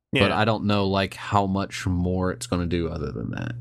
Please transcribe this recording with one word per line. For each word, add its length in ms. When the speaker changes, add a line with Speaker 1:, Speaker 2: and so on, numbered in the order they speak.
Speaker 1:
But 200
Speaker 2:
Yeah. 80
Speaker 1:
I 40
don't 200
know, 240
like, 260
how 320
much 400
more 460
it's 160
gonna 180
do 240
other 220
than 180
that. 320